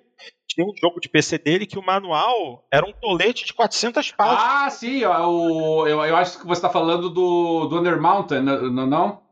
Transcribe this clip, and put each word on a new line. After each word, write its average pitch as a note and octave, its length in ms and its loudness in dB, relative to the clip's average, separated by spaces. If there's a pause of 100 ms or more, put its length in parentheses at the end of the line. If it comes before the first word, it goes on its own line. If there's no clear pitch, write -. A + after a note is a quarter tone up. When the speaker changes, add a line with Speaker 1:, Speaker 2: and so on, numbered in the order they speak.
(480)
Speaker 1:
Tinha E3+ 200 0
um G#3 120 -8
jogo E3+ 200 0
de - 100 -10
P D#3+ 120 2
C D#3+ 160 -2
dele F#3 300 0
que F#3+ 120 -12
o F#3 60 -12
manual F#3 840 -2
era D3+ 140 4
um G#3 80 -14
tolete G3+ 520 -2
de - 80 -10
quatrocentas A#3+ 580 -2
páginas. G#3+ 320 2
Speaker 2:
Ah, C#4 280 2
sim, B3 320 -4
ó, E3+ 260 2
o, D#3+ 580 0
eu, D3+ 160 2
eu D#3+ 120 2
acho F3+ 240 0
que - 80 -18
você E3+ 140 -2
tá F#3 80 0
falando F3 420 0
do, F3 560 2
do E3 120 -2
Under E3+ 220 0
Mountain, F3 400 2
n-, C3 280 0
n-, C3 180 -2
não? F3 340 0 (100)